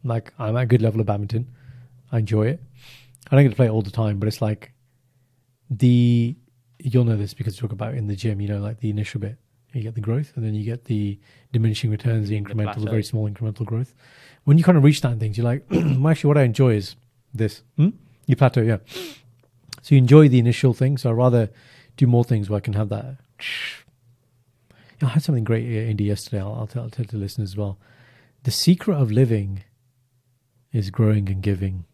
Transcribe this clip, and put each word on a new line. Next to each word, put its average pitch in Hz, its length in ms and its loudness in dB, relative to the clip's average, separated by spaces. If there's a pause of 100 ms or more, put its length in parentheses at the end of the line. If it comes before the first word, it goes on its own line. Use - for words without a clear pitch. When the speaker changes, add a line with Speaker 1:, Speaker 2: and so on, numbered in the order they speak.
Speaker 1:
Like, 117 360 -6
I'm 113 180 -4
at 127 60 0
a 127 40 -2
good 117 160 4
level 113 180 0
of 107 60 0
badminton. 104 400 -4 (640)
I 120 80 -2
enjoy 107 300 0
it. 156 120 -4 (680)
I 135 60 4
don't 143 80 8
get 131 60 4
to 104 60 -8
play 127 100 4
it 110 40 0
all 110 120 0
the 98 80 -8
time, 107 280 -2
but 104 80 -2
it's 110 160 -4
like 107 300 -6 (960)
the, 120 680 2 (420)
you'll 123 260 0
know 113 120 0
this 101 160 -6
because - 240 -8
you - 40 -14
talk 107 120 -6
about 110 220 -8
it 131 40 -6
in 104 100 -6
the 101 80 -4
gym, 101 240 -4
you 101 80 -4
know, 101 120 -4
like, 107 200 -10
the 107 100 -4
initial 104 300 -6
bit. 101 180 -10 (340)
You 123 100 -8
get 113 120 -10
the 110 80 -6
growth, 120 340 -4
and 113 80 -6
then 107 100 -4
you 107 100 -6
get 117 220 -8
the 104 320 -4 (340)
diminishing 110 380 0
returns, 107 380 -2
the 107 100 -4
Speaker 2:
The 101 60 -6
Speaker 1:
incremental, 104 300 -4
the 107 60 -8
Speaker 2:
plateau. 104 100 -4
Speaker 1:
very 110 140 0
small 107 260 -4
incremental 107 340 -8
growth. 113 300 -6 (500)
When 147 140 6
you 165 60 2
kind 175 120 6
of 139 80 4
reach 147 160 6
that 123 120 -2
and 113 80 -4
things, 107 180 -4
you're 117 80 -2
like, 123 200 -2
<clears throat> - 40 -12
"Well, 151 380 2
actually, 156 200 2
what 147 100 4
I 143 40 4
enjoy 123 320 4
is 101 220 -4 (360)
this." 107 300 -4 (140)
Hmm? 165 140 4 (360)
You 131 100 2
plateau, 131 240 4
yeah. 110 180 2 (1000)
So - 140 2
you 139 40 8
enjoy 143 300 8
the 127 100 4
initial 120 360 2
thing. 135 240 0
So 123 120 -4
I'd 113 60 0
rather 120 340 2 (460)
do 135 100 4
more 120 180 4
things 104 260 -2
where 104 80 0
I - 20 -2
can 104 140 -6
have 104 160 -2
that. 123 260 -8 (1800)
You 143 60 0
know, - 20 0
I - 40 -2
had 151 100 0
something 127 220 -2
great, 113 220 -2
uh, 113 240 -4
Indy, 104 140 -2
yesterday. 101 380 -4
I'll, 101 120 -10
I'll 117 120 -10
tell, 120 160 -10
I'll 117 80 -10
tell 117 160 -8
the 113 100 -10
listeners 98 360 -8
as 98 40 -12
well. 101 220 -6 (680)
The 127 60 -2
secret 175 500 0
of 120 100 0
living 104 540 0 (1080)
is 101 200 -4
growing 107 400 0
and 95 120 -4
giving. 95 520 -4